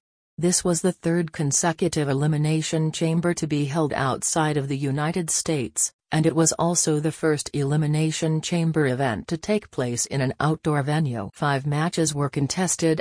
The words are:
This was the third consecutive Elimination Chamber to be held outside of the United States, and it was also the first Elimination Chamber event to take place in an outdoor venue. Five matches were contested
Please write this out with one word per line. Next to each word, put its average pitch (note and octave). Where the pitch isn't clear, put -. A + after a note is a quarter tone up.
This F3
was F3
the F3+
third E3+
consecutive D#3
Elimination D3+
Chamber E3+
to D#3+
be D3
held D3
outside D3+
of C#3
the C#3
United D3+
States, -
and D#3
it D3+
was D#3+
also E3
the D#3
first D3+
Elimination D#3
Chamber D#3+
event B2+
to E3
take G#3
place B2
in C#3
an C3
outdoor D3+
venue. C3+
Five C#3
matches D3+
were C#3+
contested D#3+